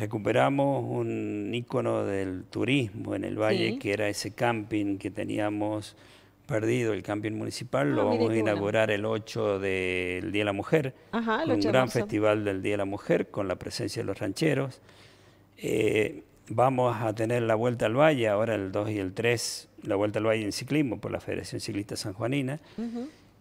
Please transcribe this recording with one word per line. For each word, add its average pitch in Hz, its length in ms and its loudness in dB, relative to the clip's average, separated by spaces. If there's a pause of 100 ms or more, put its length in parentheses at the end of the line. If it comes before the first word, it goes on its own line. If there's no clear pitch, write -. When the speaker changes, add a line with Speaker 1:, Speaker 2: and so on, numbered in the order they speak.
Speaker 1:
recuperamos 127 840 2
un 110 680 -4
ícono 117 500 -2
del 95 420 -4
turismo 107 680 -2
en 98 80 -2
el 95 180 -4
Valle, 107 340 2
Speaker 2:
Sí. 262 40 -6
Speaker 1:
que 101 140 -2
era 104 160 0
ese 104 240 -4
camping 104 640 0
que 98 140 -6
teníamos 104 840 -4 (520)
perdido, 113 460 0
el 95 120 -4
camping 107 300 -4
municipal. 120 520 -2
Speaker 2:
Ah, 147 40 2
Speaker 1:
Lo 135 40 2
Speaker 2:
mire 110 100 4
Speaker 1:
vamos 104 120 4
a - 20 0
Speaker 2:
qué 117 60 4 (160)
bueno. 107 100 2
Speaker 1:
inaugurar 107 400 2
el 104 140 0
ocho 110 560 0
del 92 720 0
Día 101 80 2
de 107 40 2
la 104 80 2
Mujer, 131 400 0 (200)
Speaker 2:
Ajá, 226 240 0
el 254 60 -2
Speaker 1:
con 330 100 0
un 117 80 4
Speaker 2:
ocho 98 80 2
de - 40 2
Speaker 1:
gran 131 120 6
Speaker 2:
marzo. 123 160 -2
Speaker 1:
festival 107 440 2
del 95 180 -2
Día 101 100 0
de 104 60 0
la 98 60 -2
Mujer, 98 460 0
con 104 160 -4
la 92 80 -2
presencia 107 480 -6
de 104 40 -6
los 98 120 -4
rancheros. 131 640 0 (760)
Eh, - 680 0 (240)
vamos 123 520 2
a 110 140 0
tener 117 280 0
la 113 120 2
Vuelta 117 320 2
al 113 100 0
Valle, 139 320 6
ahora 107 260 4
el 98 180 -2
dos 104 180 0
y 104 80 -2
el 92 160 -2
tres, 113 540 0 (140)
la 107 140 0
Vuelta 107 220 0
al 107 80 0
Valle 110 180 2
en 101 80 -2
ciclismo 131 480 -2
por 104 120 -6
la 95 80 -4
Federación 95 400 -6
Ciclista 104 360 -6
Sanjuanina. 123 640 -4 (160)
Speaker 2:
Ujú. 233 320 -8 (320)